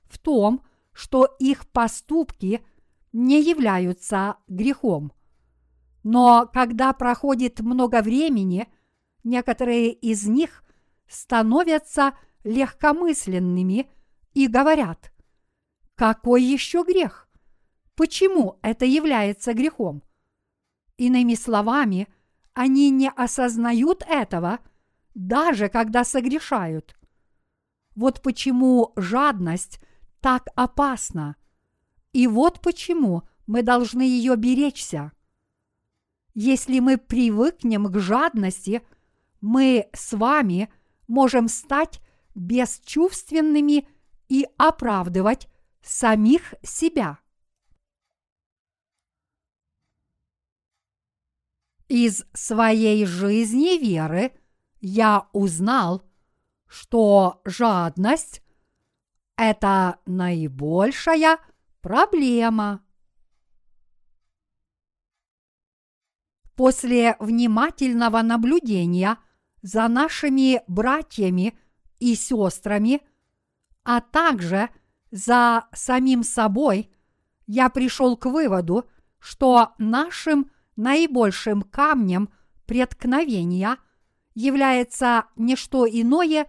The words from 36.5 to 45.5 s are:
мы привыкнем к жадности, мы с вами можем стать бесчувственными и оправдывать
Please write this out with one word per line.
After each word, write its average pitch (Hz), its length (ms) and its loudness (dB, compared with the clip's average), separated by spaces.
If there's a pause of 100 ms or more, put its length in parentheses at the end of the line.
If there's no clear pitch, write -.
мы 262 180 2
привыкнем 226 880 0
к 190 120 -2
жадности, 214 840 -2 (580)
мы 247 520 2
с - 240 -12
вами 214 560 0 (340)
можем 240 420 2
стать - 520 -4 (340)
бесчувственными 294 1500 -2 (400)
и 269 180 0 (100)
оправдывать 202 920 0 (320)